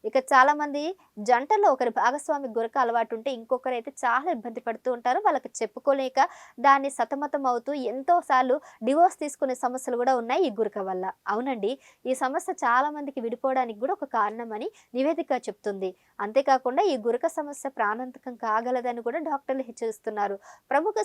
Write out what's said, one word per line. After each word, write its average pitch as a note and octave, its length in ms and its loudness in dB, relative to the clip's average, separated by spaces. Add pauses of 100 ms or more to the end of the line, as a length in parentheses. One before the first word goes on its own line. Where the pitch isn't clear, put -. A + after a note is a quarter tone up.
ఇక A3 120 0
చాలా C4 440 6
మంది D4 200 -4 (460)
జంటలో G4+ 480 4
ఒకరి A#3+ 140 0
భాగస్వామి C#4 580 0
గురక A3+ 300 -2
అలవాటు A#3 400 0
ఉంటే A#3 220 -6
ఇంకొకరైతే B3 540 -4 (100)
చాలా C4 280 0
ఇబ్బంది A#3 360 -6
పడుతూ A#3 300 -4
ఉంటారు. B3+ 280 0
వాళ్ళకి C#4+ 260 0 (100)
చెప్పుకోలేక C4+ 680 0 (320)
దాన్ని C#4 380 4
సతమతం C#4 540 -2
అవుతూ A#3+ 220 -2 (200)
ఎంతో C#4 220 2 (140)
సార్లు B3+ 280 4 (260)
డివోర్స్ D#4+ 400 4
తీసుకునే C4+ 420 -2
సమస్యలు B3 360 -2
కూడా C4 200 4
ఉన్నాయి B3 260 0
ఈ A#3+ 120 0
గురక G#3+ 180 -2 (120)
వల్ల. F#3 160 -4 (220)
అవునండి, A3+ 440 -2 (340)
ఈ B3+ 180 0
సమస్య D4+ 300 -4 (120)
చాలా B3+ 320 4
మందికి C#4 300 -8
విడిపోవడానికి A#3+ 520 -2
కూడా D4 200 -2
ఒక C#4 180 -8
కారణమని A3 520 -4 (280)
నివేదిక D4+ 340 0 (160)
చెప్తుంది. G3 440 -6 (340)
అంతేకాకుండా C4 560 2 (120)
ఈ B3+ 40 0 (100)
గురక B3 200 0 (120)
సమస్య C#4+ 300 -8
ప్రాణాంతకం B3 680 -4 (120)
కాగలదని A#3+ 600 0
కూడా D4 100 -4 (100)
డాక్టర్లు C4+ 400 -4
హెచ్చరిస్తున్నారు. A3+ 360 -8 (680)
ప్రముఖ E4 220 2 (120)